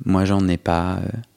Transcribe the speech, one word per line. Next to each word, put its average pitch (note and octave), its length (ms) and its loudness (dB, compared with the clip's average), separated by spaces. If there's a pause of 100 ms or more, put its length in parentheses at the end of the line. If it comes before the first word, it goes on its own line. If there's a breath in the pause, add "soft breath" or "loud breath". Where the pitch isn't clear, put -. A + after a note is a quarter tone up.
moi, F#2+ 200 2
j'en G2 240 2
ai F2 80 2
pas, F2 400 0
euh, F#2 220 -6 (180)